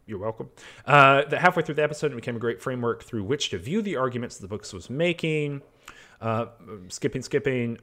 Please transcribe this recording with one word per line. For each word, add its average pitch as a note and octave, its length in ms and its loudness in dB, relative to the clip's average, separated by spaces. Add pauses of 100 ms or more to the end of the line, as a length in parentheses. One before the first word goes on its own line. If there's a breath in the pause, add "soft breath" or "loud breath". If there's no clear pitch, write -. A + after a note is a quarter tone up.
You're G2+ 140 -10
welcome. A2 300 -8 (360 loud breath)
Uh, C#3 400 8
"that D3 160 -2
halfway F3 220 6
through D#3+ 120 -6
the D3+ 80 2
episode, D3+ 280 -2
it C3 40 -8
became A#2+ 200 -6
a A2+ 40 -8
great A#2 220 -4
framework B2 420 -4
through G#2 200 -6
which B2+ 260 -4
to - 80 -4
view C#3 240 -2
the G3+ 140 -4
arguments B2 420 -4
the G2 100 -14
book G2+ 260 -10
was F2+ 160 -14
making." D3+ 720 -2 (600 loud breath)
Uh, A2+ 240 -2 (420)
skipping, C3 340 -6
skipping B2 600 -2